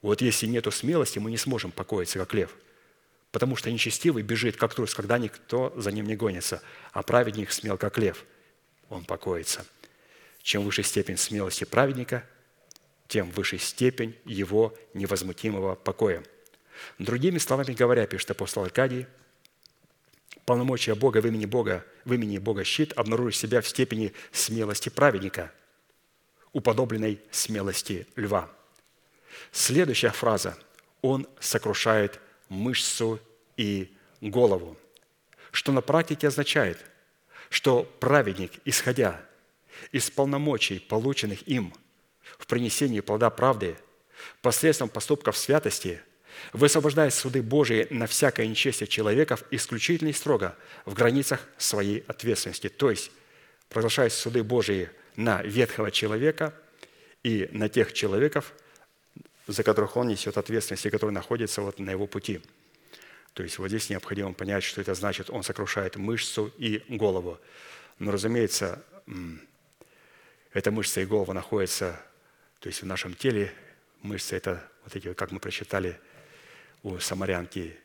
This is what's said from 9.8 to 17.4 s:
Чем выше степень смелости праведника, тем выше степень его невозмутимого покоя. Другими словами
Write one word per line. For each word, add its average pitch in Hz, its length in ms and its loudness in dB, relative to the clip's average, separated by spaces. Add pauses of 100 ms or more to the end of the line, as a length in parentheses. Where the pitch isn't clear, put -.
Чем 101 220 0
выше 101 180 0
степень 95 360 0
смелости 98 460 -2
праведника, 127 600 0 (840)
тем 98 240 0
выше 92 260 -2
степень 123 680 0
его 104 500 2 (200)
невозмутимого 95 800 -2
покоя. 92 480 0 (760)
Другими 127 400 0
словами 131 360 -2